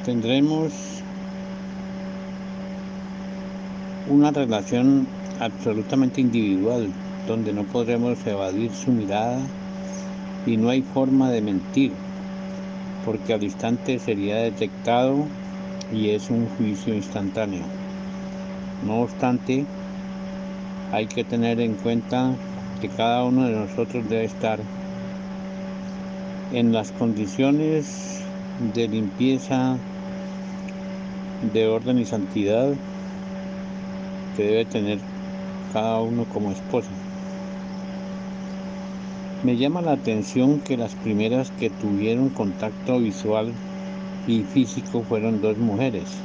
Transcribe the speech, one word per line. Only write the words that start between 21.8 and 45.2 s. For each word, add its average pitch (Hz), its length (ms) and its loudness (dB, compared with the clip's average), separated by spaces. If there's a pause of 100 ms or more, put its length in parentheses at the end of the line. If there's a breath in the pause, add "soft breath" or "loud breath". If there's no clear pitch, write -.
que - 80 -2
cada 117 360 4
uno 127 220 6
de 117 60 4
nosotros 107 560 0
debe 113 160 4
estar 110 340 0 (1900)
en 120 200 6
las 107 200 2
condiciones 135 1300 2 (540)
de 117 120 2
limpieza, 127 880 2 (1700)
de 110 160 4
orden 113 300 4
y 117 80 4
santidad 107 680 2 (1700)
que 107 60 2
debe 107 220 4
tener 104 340 0 (720)
cada 110 280 2
uno 117 240 2
como 104 260 -2
esposa. 107 380 -2 (2500)
Me 123 140 6
llama 147 240 2
la 160 120 4
atención 127 640 4
que 143 180 -2
las 113 180 -2
primeras 113 560 2
que 110 200 -2
tuvieron 107 580 2
contacto 110 720 0
visual 110 520 2 (760)
y 113 160 4
físico 120 600 0
fueron 107 380 2